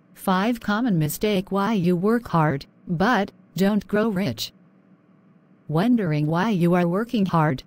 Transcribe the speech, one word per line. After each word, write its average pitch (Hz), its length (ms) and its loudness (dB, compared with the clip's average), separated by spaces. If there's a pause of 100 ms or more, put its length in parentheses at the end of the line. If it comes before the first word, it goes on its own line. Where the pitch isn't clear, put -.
(140)
Five 202 460 -2
common 214 400 0
mistake 190 540 -2
why 196 180 0
you 180 240 2
work 220 320 0
hard, 151 380 0 (200)
but 196 460 0 (240)
don't 196 320 0
grow 214 220 0
rich. 180 420 -4 (1160)
Wondering 165 580 2
why 175 220 0
you 175 240 2
are 175 120 2
working 196 420 -2
hard, 151 400 0